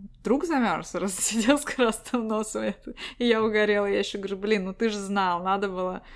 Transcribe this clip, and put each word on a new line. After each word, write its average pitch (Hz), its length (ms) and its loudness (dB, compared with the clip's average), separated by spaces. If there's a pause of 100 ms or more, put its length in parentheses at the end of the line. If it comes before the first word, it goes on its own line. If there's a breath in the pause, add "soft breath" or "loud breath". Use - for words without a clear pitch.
(240)
Друг 277 200 2
замёрз, 226 500 0
<laughs> 175 60 -4
раз 190 180 -2
сидел 233 400 2
с 285 60 -6
красным 226 640 -2
носом, 220 340 -2 (560 loud breath)
и 240 80 0
я 220 160 4
угорела. 208 440 2
Я 202 120 2
ещё 196 200 -2
говорю: 196 180 -6
"Блин, 202 280 0
ну 185 80 -4
ты 226 160 0
же 208 100 -2
знал, 190 440 0
надо 196 260 0
было 185 320 -4 (160 loud breath)